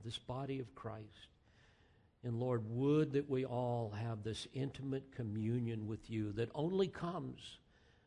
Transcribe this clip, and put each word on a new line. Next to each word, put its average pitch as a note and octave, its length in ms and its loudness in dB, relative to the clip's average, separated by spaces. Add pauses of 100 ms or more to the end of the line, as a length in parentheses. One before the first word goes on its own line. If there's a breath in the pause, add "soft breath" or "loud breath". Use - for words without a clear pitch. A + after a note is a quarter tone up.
this B2 140 -6
body C3+ 420 -4
of A#2 140 -8
Christ. G#2+ 540 -12 (960 soft breath)
And A#2 160 2
Lord, B2 280 2
would C#3 440 6
that C#3+ 180 2
we C3 140 4
all A#2+ 520 0
have A2 280 -2
this A2 280 -4
intimate C3+ 640 -4
communion A2+ 720 0
with A2 240 -6
you G#2+ 220 0
that A2+ 220 0
only F#3 340 2
comes C#3+ 720 -6 (480 soft breath)